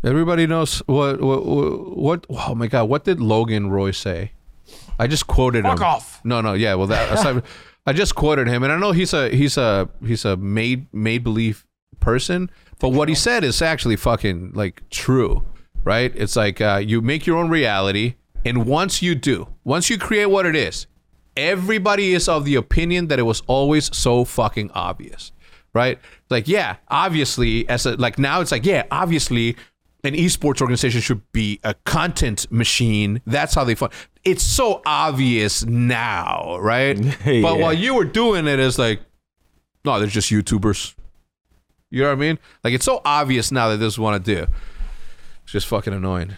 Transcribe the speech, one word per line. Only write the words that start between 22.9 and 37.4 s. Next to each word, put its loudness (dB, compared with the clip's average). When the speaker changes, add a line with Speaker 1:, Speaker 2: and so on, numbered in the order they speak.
Speaker 1:
that 2
it 2
was 0
always 2
so 2
fucking -2
obvious, -8
right? 0
Like, 0
yeah, 0
obviously, 0
as 0
a, 0
like, 0
now 0
it's -2
like, -2
yeah, 2
obviously, 0
an -2
esports 0
organization 0
should -2
be -2
a -2
content -2
machine. 2
That's 0
how 2
they 0
fund. -4
It's 2
so 0
obvious 0
now, -2
right? 0
Speaker 3:
<laughs> -2
Yeah. 4